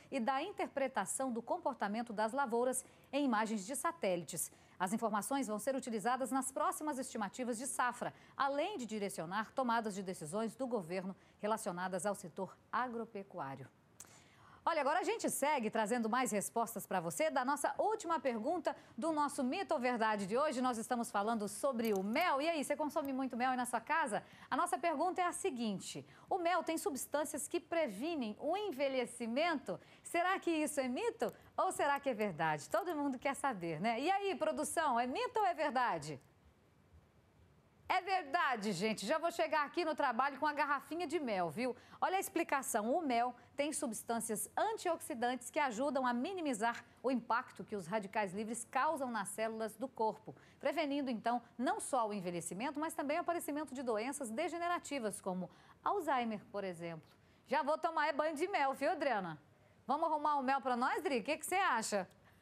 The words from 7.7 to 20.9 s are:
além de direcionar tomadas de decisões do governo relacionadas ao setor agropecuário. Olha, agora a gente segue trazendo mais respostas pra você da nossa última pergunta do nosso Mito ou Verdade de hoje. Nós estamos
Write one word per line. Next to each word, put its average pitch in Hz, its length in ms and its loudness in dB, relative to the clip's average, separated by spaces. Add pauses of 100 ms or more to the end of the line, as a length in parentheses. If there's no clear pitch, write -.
além 285 440 0
de 247 80 -6
direcionar 202 640 -4
tomadas 233 420 0
de 202 80 -6
decisões 185 540 -4
do 269 100 -2
governo 190 480 -4 (240)
relacionadas 185 680 -2
ao 202 80 2
setor 185 420 -8 (160)
agropecuário. 196 960 -6 (960)
Olha, 320 200 2
agora 302 180 4
a - 20 2
gente 349 280 2
segue 269 400 2
trazendo 220 380 2
mais 240 220 2
respostas 208 560 -2
pra 190 140 0
você 170 300 0
da 262 160 2
nossa 285 320 0
última 339 420 0
pergunta 269 560 0 (200)
do 302 140 0
nosso 294 320 2
Mito 330 300 0
ou 302 80 2
Verdade 220 460 2
de 196 100 0
hoje. 277 240 2
Nós 254 160 2
estamos 233 340 -2